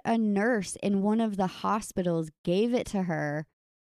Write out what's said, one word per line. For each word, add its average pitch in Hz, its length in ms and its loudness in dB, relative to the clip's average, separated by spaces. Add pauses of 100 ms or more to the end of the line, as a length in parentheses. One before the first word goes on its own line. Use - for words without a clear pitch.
a 226 140 2
nurse 208 640 0
in 202 180 2
one 214 180 2
of 220 160 0
the 185 120 0
hospitals 180 840 -2 (140)
gave 214 320 2
it - 120 -2
to 190 160 -2
her, 151 440 -2 (440)